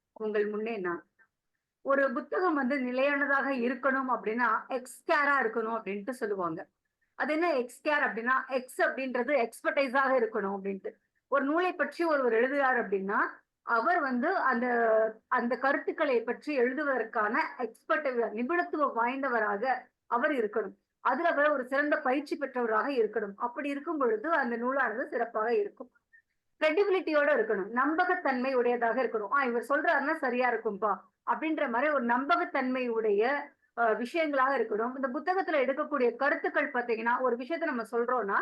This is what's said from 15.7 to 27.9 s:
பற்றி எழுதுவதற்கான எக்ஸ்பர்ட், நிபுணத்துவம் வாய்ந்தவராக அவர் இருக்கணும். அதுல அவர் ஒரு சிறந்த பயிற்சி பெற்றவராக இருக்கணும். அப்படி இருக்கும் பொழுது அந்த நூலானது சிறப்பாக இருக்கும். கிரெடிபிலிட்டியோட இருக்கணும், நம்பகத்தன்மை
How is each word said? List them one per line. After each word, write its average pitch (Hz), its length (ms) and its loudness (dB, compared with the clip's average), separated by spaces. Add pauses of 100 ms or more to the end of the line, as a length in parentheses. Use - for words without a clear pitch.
பற்றி 247 320 -4
எழுதுவதற்கான 247 840 0 (200)
எக்ஸ்பர்ட், 294 500 -2 (260)
நிபுணத்துவம் 294 640 0
வாய்ந்தவராக 247 800 0 (320)
அவர் 240 260 0
இருக்கணும். 214 440 -2 (240)
அதுல 277 280 0
அவர் 294 220 2
ஒரு 269 140 0
சிறந்த 294 360 0
பயிற்சி 285 360 -2
பெற்றவராக 240 520 -2
இருக்கணும். 214 480 0
அப்படி - 320 -4
இருக்கும் 285 300 -4
பொழுது 233 320 0
அந்த 262 260 0
நூலானது 247 480 -2
சிறப்பாக 233 500 -2
இருக்கும். 208 360 -2 (720)
கிரெடிபிலிட்டியோட 311 680 4
இருக்கணும், 220 380 2
நம்பகத்தன்மை 285 880 0